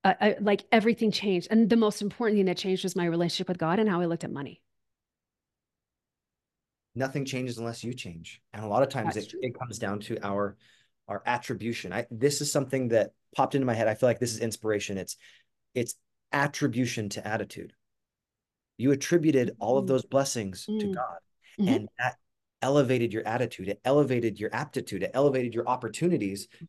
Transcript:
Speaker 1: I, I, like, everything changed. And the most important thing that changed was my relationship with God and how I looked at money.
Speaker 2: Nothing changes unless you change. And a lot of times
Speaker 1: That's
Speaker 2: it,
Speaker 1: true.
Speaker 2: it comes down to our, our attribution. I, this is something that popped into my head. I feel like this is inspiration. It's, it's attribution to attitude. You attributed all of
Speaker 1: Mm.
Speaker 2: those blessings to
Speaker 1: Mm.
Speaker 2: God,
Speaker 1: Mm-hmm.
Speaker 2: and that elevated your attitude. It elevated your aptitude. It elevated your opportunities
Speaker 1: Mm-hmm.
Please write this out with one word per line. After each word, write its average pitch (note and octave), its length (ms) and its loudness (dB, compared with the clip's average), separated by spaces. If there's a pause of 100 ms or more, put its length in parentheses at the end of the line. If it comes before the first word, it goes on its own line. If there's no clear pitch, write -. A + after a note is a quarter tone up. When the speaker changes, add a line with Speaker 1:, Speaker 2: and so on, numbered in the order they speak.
Speaker 1:
I, F#3+ 160 4
I, G#3 200 4
like, G3+ 320 2
everything A3+ 400 4
changed. F#3+ 380 0
And A3+ 200 6
the A#3 60 6
most G#3+ 260 2
important G#3+ 340 0
thing G3 100 4
that F3+ 100 0
changed F#3 260 -2
was F#3 140 -4
my F3 80 0
relationship E3+ 420 0
with F3 120 -4
God E3 200 2
and A3 100 2
how F3 120 2
I F3+ 60 0
looked E3 180 -4
at - 80 -8
money. C#3 280 -12 (2250)
Speaker 2:
Nothing C3+ 280 -2
changes B2+ 340 -6
unless A#2 260 -8
you A#2+ 100 -6
change. E2+ 480 -14 (100)
And G#2+ 120 -10
a A2 40 -6
lot G#2+ 140 4
of C#3 60 4
times B2 260 -4
Speaker 1:
That's G#2+ 120 -6
Speaker 2:
it, - 40 -16
Speaker 1:
true. - 120 -10
Speaker 2:
it B2+ 140 -4
comes A#2 220 -10
down G2+ 220 -4
to G#2 260 -6
our, G2+ 300 -2 (500)
our G2+ 180 -8
attribution. A#2 680 -4
I, A#2 180 -4
this C3 300 0
is D3 100 -4
something C3 380 0
that A2 240 4 (240)
popped C3 180 2
into C3+ 100 2
my B2 100 2
head. A2 120 2
I A2 80 2
feel B2+ 140 4
like A#2 100 2
this A#2 140 -2
is A2 80 -8
inspiration. G#2+ 580 -2
It's, - 180 -10 (560)
it's A#2+ 220 -4 (380)
attribution C3 800 0
to - 140 -8
attitude. - 480 -6 (1080)
You B2 120 4
attributed C#3 720 2
all A#2+ 180 2
of C3+ 60 0
Speaker 1:
Mm. - 40 -2
Speaker 2:
those C3 160 2
blessings B2 640 -2
to G#3 60 -6
Speaker 1:
Mm. G#3 220 -2
Speaker 2:
God, A2+ 240 -6 (420)
Speaker 1:
Mm-hmm. G3 80 2
Speaker 2:
and G#2+ 200 2 (120)
that B2 160 -2 (440)
elevated B2+ 520 4
your G#2+ 120 -4
attitude. A2 440 -4
It G2 160 -6
elevated B2 560 2
your G#2+ 120 -2
aptitude. A2+ 520 -4
It F#2 100 -4
elevated B2+ 400 2
your A2+ 140 -2
opportunities A2+ 800 -2
Speaker 1:
Mm-hmm. - 200 -20